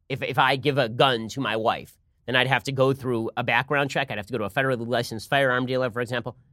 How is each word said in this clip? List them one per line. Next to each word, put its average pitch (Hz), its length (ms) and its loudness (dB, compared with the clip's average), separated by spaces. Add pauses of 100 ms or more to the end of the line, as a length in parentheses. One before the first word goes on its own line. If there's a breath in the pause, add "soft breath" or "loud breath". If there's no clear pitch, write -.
if, 131 160 -6
if 123 160 -2
I 139 160 4
give 135 220 0
a 123 120 2
gun 120 400 2
to 135 120 -6
my 113 140 -2
wife, 107 420 -2 (280)
then 123 100 0
I'd 127 120 4
have 131 180 2
to 143 60 -4
go 135 220 4
through 120 420 -2
a 123 80 -4
background 131 460 0
check. 135 220 -4
I'd 104 60 -6
have 104 100 -8
to - 40 -18
go 123 80 -2
to 104 60 -2
a 98 40 -4
federally 131 380 0
licensed 120 420 -4
firearm 131 360 2
dealer, 127 240 0
for 117 120 -4
example. 120 360 -6 (160)